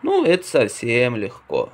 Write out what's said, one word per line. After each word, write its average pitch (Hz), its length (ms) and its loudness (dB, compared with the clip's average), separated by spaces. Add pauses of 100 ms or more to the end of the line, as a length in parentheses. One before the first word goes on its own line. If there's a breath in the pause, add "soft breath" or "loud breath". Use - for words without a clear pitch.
Ну, 359 220 2
это 180 200 2
совсем 120 680 0
легко. 92 600 -6